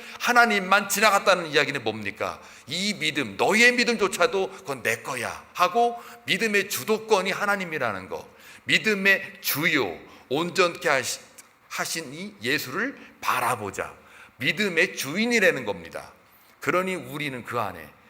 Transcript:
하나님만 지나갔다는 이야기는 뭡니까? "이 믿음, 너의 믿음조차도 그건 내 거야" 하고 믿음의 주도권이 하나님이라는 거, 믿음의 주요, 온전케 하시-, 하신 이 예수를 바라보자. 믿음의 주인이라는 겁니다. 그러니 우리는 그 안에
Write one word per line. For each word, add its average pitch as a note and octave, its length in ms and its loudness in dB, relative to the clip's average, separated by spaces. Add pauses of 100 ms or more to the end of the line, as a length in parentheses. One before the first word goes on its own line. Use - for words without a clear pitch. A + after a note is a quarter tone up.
(180)
하나님만 G#3 720 4
지나갔다는 G3 600 4
이야기는 C#3 360 2
뭡니까? G#2 560 -6 (260)
"이 F#3+ 280 -4
믿음, C#3 420 -4
너의 A3 360 6
믿음조차도 G3 760 0
그건 C3 320 -10
내 A2+ 200 0
거야" A2+ 500 -8
하고 A#3 500 2 (240)
믿음의 G3+ 440 0
주도권이 G#3 600 0
하나님이라는 D#3 760 -2
거, D#2+ 200 -10 (360)
믿음의 F#3+ 760 2
주요, C3+ 540 0 (320)
온전케 E3+ 600 0
하시-, C3+ 320 0 (480)
하신 E3 440 -8
이 F#3+ 300 -12
예수를 D3 560 -4 (220)
바라보자. G#2+ 720 -4 (440)
믿음의 F3 580 0
주인이라는 F#3 680 2
겁니다. E2+ 460 -8 (500)
그러니 F#3 360 0
우리는 C3+ 480 -8
그 A#2+ 160 -4
안에 F2+ 280 -8 (220)